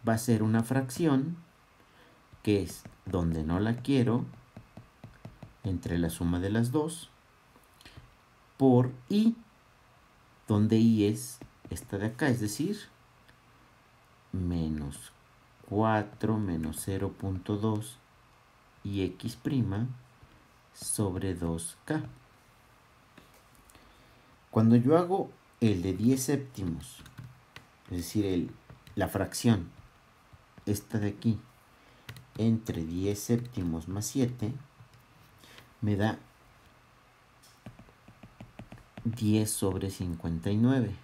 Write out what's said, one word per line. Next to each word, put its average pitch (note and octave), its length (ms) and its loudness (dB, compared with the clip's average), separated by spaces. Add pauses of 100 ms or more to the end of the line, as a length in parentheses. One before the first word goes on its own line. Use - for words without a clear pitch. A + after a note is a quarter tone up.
va A2+ 60 4
a A2 40 2
ser A2 240 2
una A2+ 220 4
fracción C3+ 720 0 (1040)
que G2+ 220 2
es - 200 -10 (220)
donde E2+ 380 0
no E2+ 160 0
la A2+ 180 0
quiero, C3+ 480 2 (1400)
entre F2 360 -2
la E2+ 100 0
suma F2 300 -2
de G2 100 -2
las A#2 220 2
dos, D#3 380 -2 (1500)
por B2+ 340 6 (180)
I, A3 260 4 (1120)
donde A2 300 4
I A2+ 280 6
es A#2 320 -2 (320)
esta - 280 -8
de G#2 100 -2
acá, C#3 220 0
es G#2+ 120 2
decir, D#3+ 380 -4 (1500)
menos D#2+ 800 -4 (580)
cuatro G#2+ 680 0
menos E2 420 -4
cero F#2+ 380 -4
punto G2 400 -4
dos A2 400 -4 (840)
y G2 180 -4
X - 340 -6
prima A2+ 520 -2 (880)
sobre F#2 600 -2
dos E2 500 -4
K. D3+ 160 -2 (2500)
Cuando A2+ 260 6
yo C3 220 6
hago F3+ 320 0 (320)
el G#2 200 2
de F#2+ 120 0
diez B2 300 2
séptimos, F#2+ 720 -4 (920)
es F2+ 80 -6
decir, G2+ 280 -2
el, F2+ 260 0 (440)
la F#2+ 120 0
fracción, F#2+ 600 2 (960)
esta G#2 340 -2
de G2+ 80 -2
aquí, G#2 320 0 (1000)
entre G#2+ 460 0
diez F#2+ 360 -4
séptimos F2+ 680 -2
más G2+ 180 -6
siete, B2 480 -2 (1300)
me G#2 160 2
da G#2+ 240 0 (2750)
diez A2 460 2
sobre F#2+ 380 -2
cincuenta E2+ 640 -4
y G#2+ 60 0
nueve. A#2 460 2